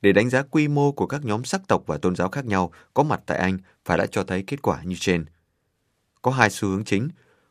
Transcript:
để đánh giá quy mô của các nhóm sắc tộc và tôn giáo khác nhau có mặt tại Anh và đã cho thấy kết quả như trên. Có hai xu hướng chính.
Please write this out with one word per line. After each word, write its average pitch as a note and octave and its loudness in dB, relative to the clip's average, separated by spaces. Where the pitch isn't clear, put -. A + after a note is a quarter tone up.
để G2+ 6
đánh G#2 4
giá B2+ 2
quy D3+ 0
mô C#3+ 2
của G#2+ -2
các C#3+ -6
nhóm A2 -2
sắc F#3+ -6
tộc F#2 2
và D2+ -4
tôn F2+ -2
giáo F2+ -2
khác C3+ -8
nhau F#2+ 0
có C#3 2
mặt C3+ -4
tại - -4
Anh F#2+ 0
và E2+ 0
đã G2 2
cho G2 -4
thấy F#2 -4
kết - -10
quả D#2+ -2
như F2+ -8
trên. F2 0
Có B2+ -2
hai B2 4
xu - -4
hướng G2 -2
chính. G#2+ -2